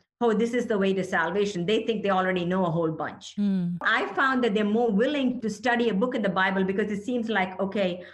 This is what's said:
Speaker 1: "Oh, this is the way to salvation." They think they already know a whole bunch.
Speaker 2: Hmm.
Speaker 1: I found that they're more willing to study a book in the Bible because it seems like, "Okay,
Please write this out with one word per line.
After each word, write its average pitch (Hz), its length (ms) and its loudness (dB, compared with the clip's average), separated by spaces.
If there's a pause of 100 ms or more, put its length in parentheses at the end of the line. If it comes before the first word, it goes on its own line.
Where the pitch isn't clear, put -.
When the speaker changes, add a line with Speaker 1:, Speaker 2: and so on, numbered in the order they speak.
(200)
Speaker 1:
"Oh, 240 120 4
this 233 220 2
is 240 120 0
the 214 120 0
way 196 160 2
to 185 100 0
salvation." 185 600 0
They 220 180 0
think 220 180 -2
they 196 80 0
already 185 340 2
know 185 220 0
a 165 40 0
whole 160 220 0
bunch. - 440 -8
Speaker 2:
Hmm. 190 460 0
Speaker 1:
I 233 320 0
found 262 300 2
that 220 100 2
they're 214 100 2 (160)
more 240 100 2
willing 254 520 0
to 220 80 -2
study 240 380 0
a 202 60 0
book 247 200 0
in 220 80 -2
the 196 60 0 (140)
Bible 190 220 2
because 196 260 -2
it 202 140 -4
seems 240 240 -4
like, 190 320 -2
"Okay, 190 420 -2 (120)